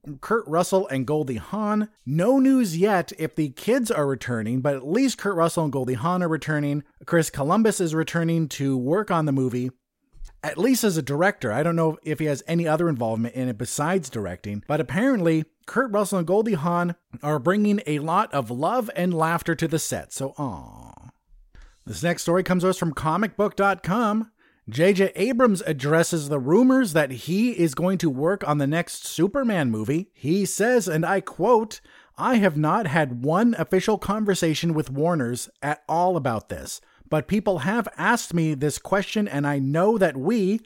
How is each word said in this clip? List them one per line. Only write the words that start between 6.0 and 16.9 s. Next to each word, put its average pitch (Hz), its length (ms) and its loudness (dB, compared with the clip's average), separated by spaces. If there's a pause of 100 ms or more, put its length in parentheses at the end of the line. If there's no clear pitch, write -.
are 175 60 0
returning. 147 560 -2 (220)
Chris 165 240 2
Columbus 196 500 2
is 160 140 -2
returning 165 540 0
to 135 280 -2
work 160 340 0
on 160 140 0
the 147 80 0
movie, 127 380 0 (720)
at 147 160 -8
least 233 260 2
as 175 140 2
a 156 40 -2
director. 143 480 0
I 120 120 0
don't 165 140 0
know 160 260 2
if 151 160 -4
he 156 80 -2
has 139 200 -2
any 165 220 0
other 160 220 2
involvement 117 440 -2
in 127 140 -4
it 117 80 -6
besides 151 540 -4
directing, 104 580 -8
but 151 100 0
apparently 165 680 0 (180)
Kurt 247 260 -2
Russell 196 280 0
and 165 80 -2
Goldie 214 260 2
Hawn 175 440 0 (260)